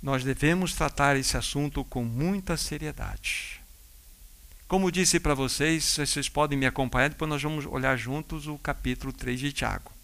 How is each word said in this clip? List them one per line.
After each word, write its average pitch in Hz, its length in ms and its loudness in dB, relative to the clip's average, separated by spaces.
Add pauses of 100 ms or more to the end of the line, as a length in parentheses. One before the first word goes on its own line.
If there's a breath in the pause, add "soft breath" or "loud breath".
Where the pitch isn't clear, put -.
Nós 135 220 0
devemos 160 500 2
tratar 143 440 4
esse 131 180 0
assunto 143 480 -2
com 123 220 -4
muita 170 500 0
seriedade. - 1040 -6 (1040)
Como 190 240 4
disse 175 300 4
para 151 140 2
vocês, 147 500 2 (140)
vocês 143 320 0
podem 143 280 2
me 135 80 2
acompanhar, 131 440 2
depois 156 200 -4
nós 143 140 -2
vamos 151 220 -2
olhar 131 320 0
juntos 147 500 -6
o 151 100 -6
capítulo 135 540 -4
três 127 260 -4
de 139 140 -2
Tiago. 107 400 -4 (120)